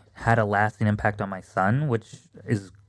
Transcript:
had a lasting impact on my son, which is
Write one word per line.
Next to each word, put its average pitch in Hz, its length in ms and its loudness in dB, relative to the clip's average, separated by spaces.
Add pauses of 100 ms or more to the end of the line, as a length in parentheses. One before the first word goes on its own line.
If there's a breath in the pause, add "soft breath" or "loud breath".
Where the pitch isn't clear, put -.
(140)
had 113 240 2
a 110 80 2
lasting 104 400 0
impact 104 360 0
on 98 80 -4
my 92 120 -10
son, 113 460 0
which 117 300 -4 (280)
is 98 260 -4 (180)